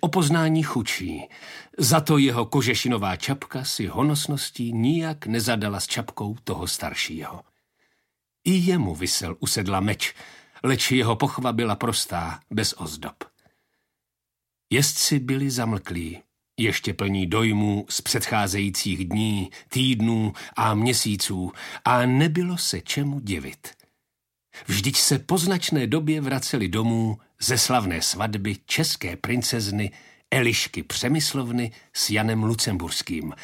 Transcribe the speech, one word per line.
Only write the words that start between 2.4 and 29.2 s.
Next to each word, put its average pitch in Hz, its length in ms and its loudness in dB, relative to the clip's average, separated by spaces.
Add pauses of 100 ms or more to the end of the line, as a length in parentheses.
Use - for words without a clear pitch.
kožešinová 117 680 0
čapka - 480 -6
si - 220 -4
honosností 135 840 -2
nijak 147 540 0
nezadala 107 540 0
s - 60 -4
čapkou 110 580 -6
toho 87 220 -6
staršího. 80 760 -6 (1000)
I 180 80 4
jemu 175 420 4
visel 82 460 -2
u - 60 -2
sedla 98 340 0
meč, 104 340 0 (480)
leč 131 280 2
jeho 117 260 4
pochva 127 360 -2
byla 110 240 0
prostá, 87 640 -4 (100)
bez 107 260 0
ozdob. 76 480 -10 (1500)
Jezdci 143 460 2
byli 135 320 0
zamlklí, 95 720 -4 (340)
ještě 104 380 0
plní 95 320 0
dojmů 104 600 2
z - 120 -4
předcházejících 98 1080 0
dní, 104 420 0 (180)
týdnů 113 640 2 (240)
a 110 180 2
měsíců 104 800 0 (320)
a 123 220 4
nebylo 170 520 2
se 92 220 -2
čemu 143 400 -2
divit. 80 480 -8 (1000)
Vždyť 101 300 0
se - 220 4
po 185 200 0
značné 170 480 2
době 156 340 2
vraceli 135 480 -2
domů 110 500 2 (220)
ze 127 180 0
slavné 98 440 2
svatby 104 540 -2 (100)
české 101 500 -2
princezny 104 760 -2 (400)